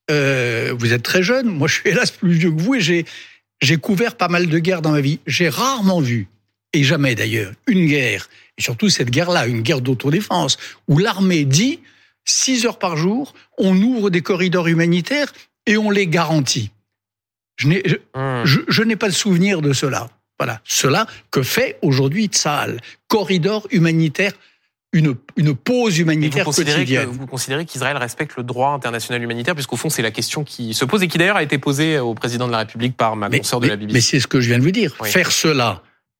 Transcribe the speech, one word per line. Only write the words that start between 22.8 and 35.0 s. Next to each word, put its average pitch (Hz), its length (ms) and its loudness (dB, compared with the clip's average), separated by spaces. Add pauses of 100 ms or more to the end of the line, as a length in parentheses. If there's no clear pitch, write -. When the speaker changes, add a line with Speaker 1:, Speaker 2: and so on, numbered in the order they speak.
Speaker 1:
Corridor 196 640 0
humanitaire, 165 600 2 (580)
une, 156 240 2 (220)
une 151 180 2
pause 233 420 0
Speaker 2:
Et 170 40 2
Speaker 1:
humanitaire 156 420 0
Speaker 2:
vous 156 80 -4
considérez 147 280 2
Speaker 1:
quotidienne. 127 260 0
Speaker 2:
que, 123 40 -8
vous 127 160 -10
considérez 135 400 -6
qu'Israël 135 300 -4
respecte 127 400 -6
le 127 80 -8
droit 123 280 -2
international 120 520 -6
humanitaire, 117 320 -4
puisqu'au 143 220 -6
fond, 160 120 -4
c'est - 120 -4
la 113 100 -2
question - 320 -6
qui 117 300 -8
se - 100 -2
pose 190 200 2
et 185 40 0
qui 165 100 -2
d'ailleurs 190 200 2
a 165 60 0
été 147 140 -2
posée 147 420 0
au 120 140 -2
président 120 340 -4
de 120 40 -4
la 113 80 -2
République 113 380 -4
par 110 180 0
ma 104 140 -4
Speaker 1:
Mais, 120 100 0
Speaker 2:
consoeur 123 220 -4
de 120 60 2
Speaker 1:
mais, - 40 2
Speaker 2:
la 104 60 -4
B 104 80 -8
B - 20 -6
C. 107 60 -4
Speaker 1:
mais 120 80 4
c'est 139 180 2
ce - 80 -4
que 131 140 0
je 120 80 0
viens 120 100 2
de 123 40 4
vous 165 80 4
dire. 190 280 0
Speaker 2:
Oui. 107 100 -6